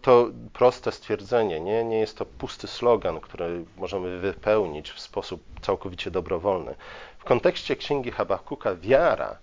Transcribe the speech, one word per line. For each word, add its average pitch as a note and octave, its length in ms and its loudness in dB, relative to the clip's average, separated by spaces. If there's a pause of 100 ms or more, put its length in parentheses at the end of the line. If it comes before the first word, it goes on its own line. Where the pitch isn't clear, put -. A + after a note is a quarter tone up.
to B2 240 8 (260)
proste B2 400 2
stwierdzenie, G#2 680 0
nie? G#2+ 240 0
Nie A2+ 160 0
jest G#2+ 180 -2
to - 80 -4
pusty - 400 -10
slogan, G2 540 2
który E2+ 440 -6 (120)
możemy F#2 420 -4
wypełnić F2+ 720 0
w - 100 -16
sposób - 420 -8 (180)
całkowicie F#2 500 -4
dobrowolny. F2+ 640 -2 (440)
W - 60 -20
kontekście - 520 2
Księgi C3 340 -2
Habakuka - 640 -2
wiara, G#2+ 680 2